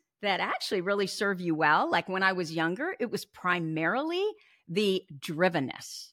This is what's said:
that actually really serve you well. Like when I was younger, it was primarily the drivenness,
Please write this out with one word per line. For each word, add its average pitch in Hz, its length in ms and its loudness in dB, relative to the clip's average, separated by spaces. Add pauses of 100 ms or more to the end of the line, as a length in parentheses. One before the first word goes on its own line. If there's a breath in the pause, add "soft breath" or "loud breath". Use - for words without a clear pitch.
(220)
that 196 180 0
actually 214 420 -2
really 202 260 2
serve 196 340 -2
you 170 140 0
well. 160 340 6
Like 180 200 0
when 190 140 0
I 190 100 4
was 175 200 -4
younger, 185 460 0
it 240 100 -2
was - 160 -6
primarily 180 1000 -2 (420 soft breath)
the 185 360 2 (140)
drivenness, 160 960 -2